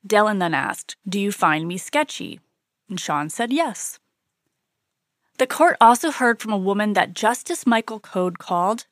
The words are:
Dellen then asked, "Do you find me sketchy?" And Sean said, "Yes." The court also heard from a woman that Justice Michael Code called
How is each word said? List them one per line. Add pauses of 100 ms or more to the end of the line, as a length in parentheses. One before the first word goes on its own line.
Dellen
then
asked, (120)
"Do
you
find
me
sketchy?" (480)
And
Sean
said,
"Yes." (1400)
The
court
also
heard
from
a
woman
that
Justice
Michael
Code
called